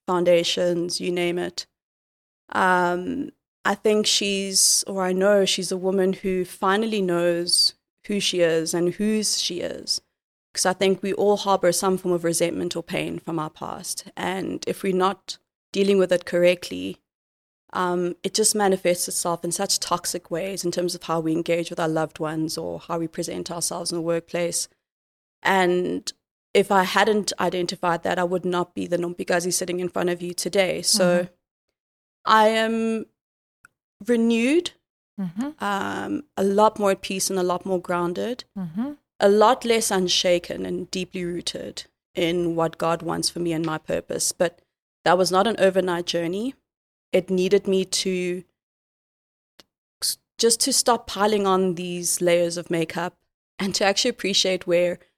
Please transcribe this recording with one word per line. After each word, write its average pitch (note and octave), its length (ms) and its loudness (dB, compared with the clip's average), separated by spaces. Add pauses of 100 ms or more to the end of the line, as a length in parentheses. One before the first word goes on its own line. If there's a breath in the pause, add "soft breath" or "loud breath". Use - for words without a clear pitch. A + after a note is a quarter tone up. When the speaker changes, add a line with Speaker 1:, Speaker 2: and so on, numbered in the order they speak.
Speaker 1:
foundations, F3 960 2
you F3+ 100 -4
name F3 280 -2
it. F3 280 -8 (840)
Um, F3+ 800 0 (340)
I G3+ 100 2
think G#3+ 320 2
she's, G3 800 0
or F#3+ 180 -4
I F#3 80 0
know F#3+ 340 4
she's F#3+ 260 -2
a F#3+ 40 -2
woman F#3+ 360 0
who F#3 320 -2
finally G#3 560 0
knows F3 760 0 (340)
who G3+ 120 -2
she F3+ 200 -2
is E3 340 2
and F3 200 2
whose G#3+ 460 0
she F3+ 200 -4
is. - 420 -6 (500)
'Cause - 140 -2
I F#3 80 2
think F#3+ 280 2
we G3 120 -2
all G3+ 240 4
harbor F#3+ 340 2
some F#3+ 240 0
form F#3 160 -2
of E3+ 120 -2
resentment E3+ 520 -2
or E3 60 -6
pain E3 360 -6
from E3 200 -6
our D#3 100 -4
past. - 560 -10 (140)
And F3+ 480 -6
if - 160 -6
we're F#3+ 120 0
not F#3 440 -2 (340)
dealing G3 240 2
with F3+ 160 4
it F3 140 0
correctly, F3+ 720 0 (760)
um, F3+ 500 0
it F#3+ 120 -4
just G#3+ 200 2
manifests F#3+ 540 2
itself F3 380 -4
in E3+ 60 -4
such - 280 -2
toxic - 500 -4
ways F#3 320 -4
in F3 80 -2
terms F3 240 -4
of - 100 -14
how E3 160 -2
we D#3+ 120 0
engage E3 380 -2
with F3 100 -8
our D#3+ 80 0
loved D#3+ 300 -2
ones D#3+ 400 -4
or E3+ 220 -6
how E3+ 180 -6
we E3 100 -4
present F3 420 -8
ourselves E3+ 420 -6
in E3+ 40 -4
the E3 60 -4
workplace. E3+ 680 -4 (720)
And F3+ 680 0 (400)
if G3 180 4
I G3 120 6
hadn't G3+ 580 2
identified F3 640 -2
that, F3+ 160 0
I F3+ 60 0
would F3+ 200 -2
not F3 300 -2
be F#3+ 120 -6
the F3 120 -2
Nompikazi F3 560 -2
sitting F3+ 260 -4
in F3+ 80 -4
front F3+ 220 0
of F3 100 -4
you F3 140 -8
today. F3 480 0
So F3+ 380 4
Speaker 2:
Mm-hmm. F3+ 140 -8 (920)
Speaker 1:
I G#3+ 220 6
am A3+ 580 0 (1000)
renewed, A#3 640 2 (460)
Speaker 2:
Mm-hmm. G3+ 460 -8
Speaker 1:
um, G3 600 -4 (120)
a G3 80 0
lot G#3 340 4
more G3+ 120 2
at G3 100 0
peace F#3+ 300 -4
and F#3+ 80 -2
a F3+ 40 0
lot F3+ 220 -2
more F#3 160 -2
grounded, F3+ 640 -4 (140)
Speaker 2:
Mm-hmm. F#3+ 340 -6 (280)
Speaker 1:
a G3+ 80 6
lot G#3+ 360 6
less A3+ 260 2
unshaken F#3 760 0
and F3+ 240 -6
deeply F3+ 340 -6
rooted - 600 -8 (300)
in F3 420 0
what E3 220 0
God E3 240 -2
wants E3 280 -2
for - 100 -10
me E3+ 120 -2
and D#3+ 120 -2
my D#3 140 -4
purpose. - 540 -4
But - 280 -2 (440)
that E3+ 140 6
was F3+ 120 2
not F#3+ 160 4
an A3 120 -2
overnight F#3 480 2
journey. F#3 480 -4 (580)
It F#3 180 2
needed F#3 380 2
me F#3+ 160 2
to F3+ 580 -4 (1600)
s-, - 160 -4 (200)
just A3+ 220 2
to C4+ 120 0
stop A#3 340 2
piling G3+ 400 0
on F#3 280 2
these F3 460 -4
layers F3 360 2
of F3 140 -10
makeup E3+ 460 -2 (420)
and G3 160 -2
to G#3+ 100 2
actually G3+ 260 2
appreciate F#3+ 560 0
where F3 320 2 (200 soft breath)